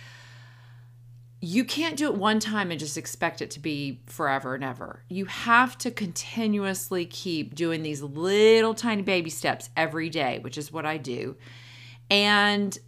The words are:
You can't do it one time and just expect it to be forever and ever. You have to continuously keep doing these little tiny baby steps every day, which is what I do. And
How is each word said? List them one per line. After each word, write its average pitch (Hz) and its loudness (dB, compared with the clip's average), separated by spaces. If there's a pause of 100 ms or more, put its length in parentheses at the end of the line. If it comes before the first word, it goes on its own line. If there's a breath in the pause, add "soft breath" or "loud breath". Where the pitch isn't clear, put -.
(1400 loud breath)
You 185 0
can't 311 -2
do 302 0
it 240 0
one 214 2
time 214 -2
and 165 -4
just 147 -6
expect 165 -4
it - -8
to 147 -14
be 143 -6
forever 135 -2
and 135 -6
ever. 127 -10
You 190 -4
have 240 2
to 247 -4
continuously 196 -2
keep 160 -6
doing 165 -2
these 147 -6
little 208 6
tiny 220 0
baby 180 0
steps - -2
every 160 0
day, 139 0
which 139 -10
is 147 -8
what 156 -6
I 156 -4
do. 127 -6 (760 loud breath)
And 202 4